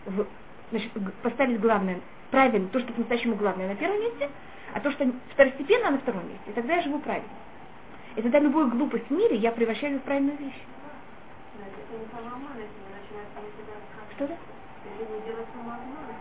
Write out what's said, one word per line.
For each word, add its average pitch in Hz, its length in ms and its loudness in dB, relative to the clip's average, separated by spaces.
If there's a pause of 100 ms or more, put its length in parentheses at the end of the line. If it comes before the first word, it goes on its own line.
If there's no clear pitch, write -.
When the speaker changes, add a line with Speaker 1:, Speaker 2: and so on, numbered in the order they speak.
Speaker 1:
в, 202 200 0 (440)
значит, 226 240 -2
г-, 196 180 -2 (100)
поставить 240 380 2
главное, 196 400 4 (300)
правильно, 226 380 6
то, 254 120 0
что - 120 -4
по-настоящему 233 440 2
главное 196 320 2
на 202 80 -2
первом 381 240 2
месте, 453 280 0 (460)
а 202 60 -4
то, 285 100 2
что - 160 2 (240)
второстепенно, 311 600 6
на 277 80 4
втором 190 300 -2
месте. - 200 -10
И 208 40 -6
тогда 240 220 0
я 349 80 6
живу 294 160 -2
правильно. 214 300 -4 (880)
И 220 60 0
тогда 240 180 8
любую 294 300 6
глупость 240 380 0
в - 40 -4
мире 381 240 6
я 226 160 4
превращаю 233 460 0
в - 40 -6
правильную 277 360 2
вещь. 277 220 -8 (1000)
Speaker 2:
Да, 208 80 -12
это 214 360 -10
не 220 80 -10
самообман, 240 460 -8
если 214 260 -10
мы 196 160 -14
начинаем 415 360 -12
самим 415 200 -10
себя 427 240 -12
рассказывать. - 380 -14
Speaker 1:
Что 277 100 0
да? 320 80 -6 (500)
Speaker 2:
Это 427 280 -8
не 427 120 -6
делать 226 300 -6
самообман. 240 480 -10 (180)